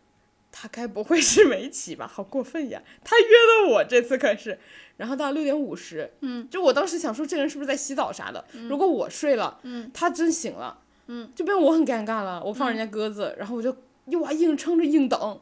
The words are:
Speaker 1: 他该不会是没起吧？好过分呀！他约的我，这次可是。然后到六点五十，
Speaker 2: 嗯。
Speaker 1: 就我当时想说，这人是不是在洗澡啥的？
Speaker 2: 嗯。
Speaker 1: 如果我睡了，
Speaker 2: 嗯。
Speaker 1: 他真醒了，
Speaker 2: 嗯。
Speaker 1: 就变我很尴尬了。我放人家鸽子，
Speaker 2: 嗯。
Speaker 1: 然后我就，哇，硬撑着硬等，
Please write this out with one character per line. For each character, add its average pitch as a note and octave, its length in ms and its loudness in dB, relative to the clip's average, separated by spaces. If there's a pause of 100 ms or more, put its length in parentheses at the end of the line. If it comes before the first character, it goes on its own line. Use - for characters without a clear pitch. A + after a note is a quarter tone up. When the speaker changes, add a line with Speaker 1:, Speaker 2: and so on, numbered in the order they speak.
(500)
Speaker 1:
他 - 160 -20
该 A#3 200 -12
不 G#3 180 -6
会 D#4+ 160 4
是 G4 240 6
没 A#3+ 260 0
起 - 240 -10
吧？ A#2 180 -12
好 G3 120 -10
过 B3 180 -6
分 D4 280 -8
呀！ - 120 -12 (220)
他 - 160 2
约 A#4 40 10
的 A4+ 480 8
我， F#3+ 120 4
这 A#3+ 180 4
次 B3 160 -2
可 B3+ 160 2
是。 G#3+ 240 -10 (380)
然 G#3+ 120 -8
后 C4+ 60 -4
到 C#4 160 -4
六 D4+ 140 -4
点 C#4+ 120 0
五 A#3+ 200 -6
十， D#3 340 -10 (120)
Speaker 2:
嗯。 B3 280 -10
Speaker 1:
就 F#4+ 100 -6
我 D#4+ 120 4
当 D#4+ 160 0
时 E4+ 100 -4
想 B3+ 160 -4
说， C#4 100 -6
这 D#4 120 -6
人 D4 120 0
是 D4 80 -8
不 C#4 60 -10
是 C#4+ 60 -8
在 C4+ 80 -2
洗 - 180 -8
澡 C4+ 180 -2
啥 - 200 -12
的？ G2 120 -12 (100)
Speaker 2:
嗯。 A#3 140 -14
Speaker 1:
如 C4+ 80 -4
果 D4+ 80 0
我 D4 240 2
睡 C#4+ 280 0
了， F#3+ 260 -4
Speaker 2:
嗯。 A#3+ 320 -12
Speaker 1:
他 F4 160 0
真 E4+ 220 0
醒 A3 220 -4
了， A#2 260 -12 (260)
Speaker 2:
嗯。 A#3+ 300 -14
Speaker 1:
就 E4+ 80 -4
变 G4+ 120 0
我 E4 160 6
很 D#4+ 140 4
尴 A#3 180 -2
尬 A3 200 -4
了。 F3+ 180 -8
我 G3+ 100 -6
放 B3+ 160 -2
人 A3+ 80 -2
家 A3 100 -4
鸽 G#3+ 220 -6
子， G#3 260 -6
Speaker 2:
嗯。 - 40 -16
Speaker 1:
然 G3+ 80 -10
后 A#3 80 -8
我 A3+ 80 -6
就， B3 80 -2 (500)
哇， C#4 120 -4
硬 D#4 240 2
撑 E4+ 220 -2
着 E4+ 60 0
硬 C#4+ 240 4
等， G#3+ 340 -4